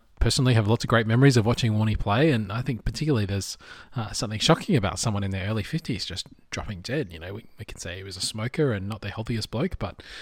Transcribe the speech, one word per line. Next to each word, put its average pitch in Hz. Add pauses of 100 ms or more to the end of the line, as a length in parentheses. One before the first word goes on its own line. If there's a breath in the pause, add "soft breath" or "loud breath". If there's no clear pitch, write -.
(220)
personally 127
have 110
lots 113
of -
great 113
memories 127
of 110
watching 117
Warney 107
play, 127
and 107
I 120
think 127
particularly 123
there's, 95 (360 loud breath)
uh, 110
something 107
shocking -
about 95
someone 101
in 95
their 95
early 110
fifties -
just - (240)
dropping 98
dead. 120
You 85
know, 92
we, 110 (140)
we 104
can -
say 90
he 98
was 98
a 92
smoker 123
and 98
not 107
the 101
healthiest 117
bloke, 147
but, - (200 loud breath)